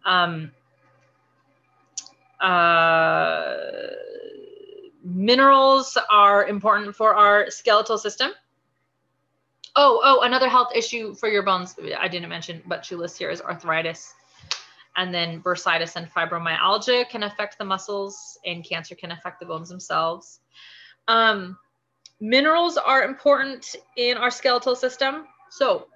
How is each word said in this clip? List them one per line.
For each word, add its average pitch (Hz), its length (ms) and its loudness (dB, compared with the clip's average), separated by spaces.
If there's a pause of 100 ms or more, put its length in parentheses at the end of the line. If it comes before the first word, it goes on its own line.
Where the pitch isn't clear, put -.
Um, 170 480 -2 (1900)
uh, 165 1160 2 (1500)
minerals 262 920 4 (140)
are 202 380 6
important 208 480 -2
for 220 180 2
our 208 380 4
skeletal 214 480 0
system. 254 320 -6 (1400)
Oh, 269 280 6
oh, 269 180 6
another 254 280 2
health 247 240 2
issue 226 400 -6
for 220 160 -6
your 202 140 0
bones 185 320 -2 (240)
I 185 80 -2
didn't 175 220 -8
mention, 170 360 -12
but 175 180 -8
she 185 120 -14
lists 170 200 -12
here 170 140 -10
is 170 120 -8
arthritis. 165 720 -8 (840)
And 180 180 -6
then 165 300 -6
bursitis 170 540 -2
and 165 140 -12
fibromyalgia 175 1000 -2
can 226 120 -8
affect 208 380 -8
the 208 60 -8
muscles, 196 800 -8
and 175 200 -10
cancer 170 320 -12
can 170 160 -16
affect 170 280 -14
the 175 60 -16
bones 170 240 -12
themselves. 175 680 -6 (680)
Um, 214 500 0 (600)
minerals 311 580 2
are 262 260 2
important 269 720 -2 (200)
in 240 220 0
our 247 140 -2
skeletal 247 440 0
system. 214 500 -4 (240)
So 220 460 -2